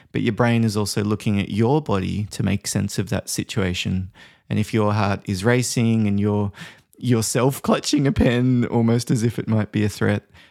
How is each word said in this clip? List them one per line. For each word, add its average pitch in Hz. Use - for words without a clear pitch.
But 107
your 113
brain 117
is 104
also 104
looking 104
at 98
your 117
body 95
to -
make 98
sense 101
of 98
that 95
situation. 92
And 104
if 107
your 104
heart 101
is 95
racing 117
and 101
you're 104
yourself 123
clutching -
a 139
pen 123
almost 117
as 110
if 117
it -
might 110
be 104
a 104
threat, 104